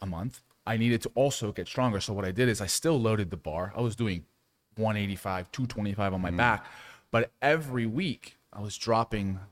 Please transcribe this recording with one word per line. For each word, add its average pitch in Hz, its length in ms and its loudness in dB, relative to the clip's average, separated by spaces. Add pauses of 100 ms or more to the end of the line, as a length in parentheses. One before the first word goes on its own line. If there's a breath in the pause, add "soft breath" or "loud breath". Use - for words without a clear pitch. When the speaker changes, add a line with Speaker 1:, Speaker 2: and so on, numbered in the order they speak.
Speaker 1:
a 98 40 -6
month. 92 360 -6 (240)
I 113 100 0
needed 113 260 4
to - 120 -4
also 120 380 2
get 92 160 -8
stronger. 120 320 0
So - 120 -4
what 101 140 -2
I 92 60 -2
did 123 180 4
is 104 100 0
I 101 60 -4
still 156 340 2
loaded 107 300 2
the 92 80 -6
bar. 82 380 -4
I - 40 -2
was 117 160 0
doing 95 300 -2 (480)
one 110 220 0
eighty-five, 98 560 -2
two 127 140 -2
twenty-five 101 460 -2
on 92 80 0
my 90 100 -2
Speaker 2:
Mm. 87 60 0
Speaker 1:
back. 113 300 2 (440 loud breath)
But 117 200 2 (100)
every 135 460 2
week 135 500 -4 (160)
I 104 80 -12
was 104 160 -6
dropping 104 640 0 (120)